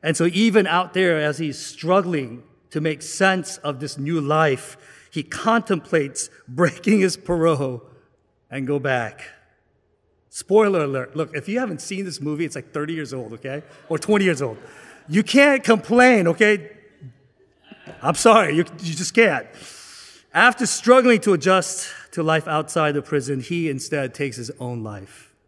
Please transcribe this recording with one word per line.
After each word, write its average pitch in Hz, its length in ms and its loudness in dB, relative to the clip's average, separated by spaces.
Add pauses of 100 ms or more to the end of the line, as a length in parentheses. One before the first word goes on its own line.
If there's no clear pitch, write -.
And 156 140 -2
so 170 80 2
even 202 420 2
out 175 260 0
there, 180 260 2
as 151 180 -2
he's 156 220 -6
struggling 160 840 -2 (260)
to 156 120 -6
make 156 200 -4
sense 185 560 -2
of 143 220 -8
this 143 180 -10
new 151 240 -4
life, 147 560 0 (340)
he 147 120 -8
contemplates 170 1040 -2 (180)
breaking 170 520 2
his 185 180 0
parole 143 680 -2 (680)
and 135 180 -8
go 143 120 -2
back. 127 440 -4 (1040)
Spoiler 196 540 2
alert. 135 320 -6
Look, 156 200 -6
if 143 140 -8
you 226 100 -2
haven't 208 220 -6
seen 196 240 -8
this 165 160 -10
movie, 151 240 -4
it's, 143 100 -10
like, 135 180 -14
thirty 151 200 -6
years 147 200 -8
old, 113 200 -10
okay? 139 300 -12 (260)
Or 160 80 -4
twenty 202 280 2
years 156 160 2
old. 113 160 -6 (520)
You 190 140 2
can't 277 400 4
complain, 226 640 4
okay? 208 440 2 (1300)
I'm 160 140 0
sorry, 208 400 6
you, 170 100 2 (140)
you 165 140 -8
just - 220 -6
can't. 180 320 4 (840)
After 233 340 4
struggling 240 540 4
to 202 120 2
adjust 180 580 0 (200)
to 170 100 -6
life 160 260 0
outside 156 440 -2
the 143 100 -2
prison, 139 380 -4
he 165 300 -4
instead 135 440 -6
takes 131 240 -6
his 120 220 -12
own 123 240 -8
life. 98 500 -16 (140)